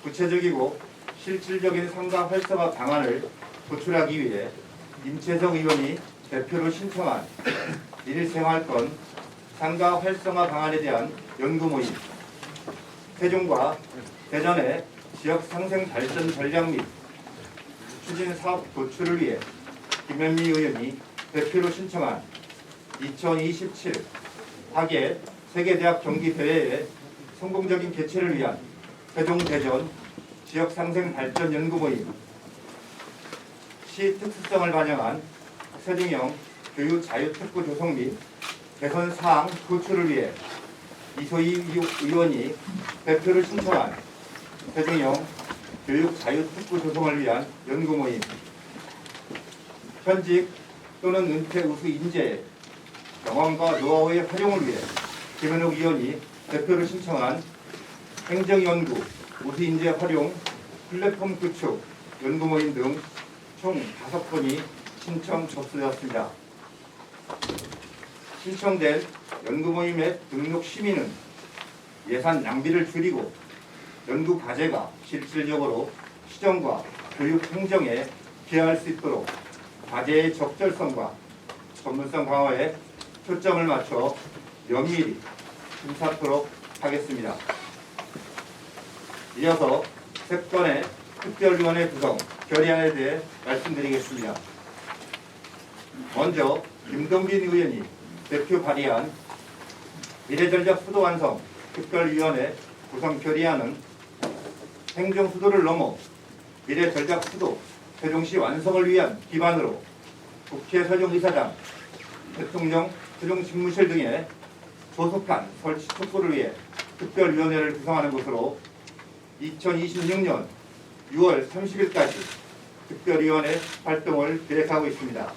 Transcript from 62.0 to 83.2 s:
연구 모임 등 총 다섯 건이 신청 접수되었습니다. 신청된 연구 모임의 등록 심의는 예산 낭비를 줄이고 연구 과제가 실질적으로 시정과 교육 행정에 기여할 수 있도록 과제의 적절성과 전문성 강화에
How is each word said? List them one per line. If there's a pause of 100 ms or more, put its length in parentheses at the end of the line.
연구
모임
등 (600)
총 (220)
다섯
건이 (400)
신청
접수되었습니다. (2250)
신청된 (420)
연구
모임의 (100)
등록
심의는 (1000)
예산
낭비를
줄이고 (800)
연구
과제가 (160)
실질적으로 (400)
시정과 (340)
교육
행정에 (440)
기여할
수
있도록 (640)
과제의
적절성과 (680)
전문성
강화에 (500)